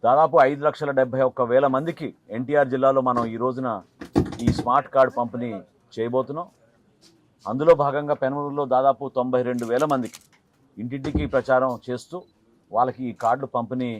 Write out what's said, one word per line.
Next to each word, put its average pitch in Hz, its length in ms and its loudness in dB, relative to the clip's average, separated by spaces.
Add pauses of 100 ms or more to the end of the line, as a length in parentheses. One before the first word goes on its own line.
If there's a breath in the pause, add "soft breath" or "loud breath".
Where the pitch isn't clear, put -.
దాదాపు 147 300 4 (140)
ఐదు 143 180 -6
లక్షల 147 220 -4 (100)
డెబ్బై 131 280 0
ఒక్క 127 140 -2 (100)
వేల 131 140 4 (100)
మందికి 156 320 -4 (280)
ఎన్టీఆర్ 131 380 0
జిల్లాలో 135 340 4
మనం 120 140 0 (120)
ఈ - 100 -8
రోజున 127 240 -4 (760)
ఈ - 40 4 (100)
స్మార్ట్ 131 360 0
కార్డు 131 260 6
పంపిణీ 120 300 -4 (460)
చేయబోతున్నాం. 127 500 -2 (1040)
అందులో 151 240 6 (100)
భాగంగా 147 380 -2
పెనమలూరులో 143 520 -2
దాదాపు 135 300 2 (140)
తొంభై 127 300 0
రెండు 123 240 -4
వేల 131 120 2 (100)
మందికి 123 260 -6 (600)
ఇంటింటికి 139 400 -6 (120)
ప్రచారం 131 360 2 (180)
చేస్తూ 127 280 -10 (600)
వాళ్ళకి 127 340 -2
ఈ - 20 -10 (120)
కార్డులు 127 320 0
పంపిణీ 123 440 -4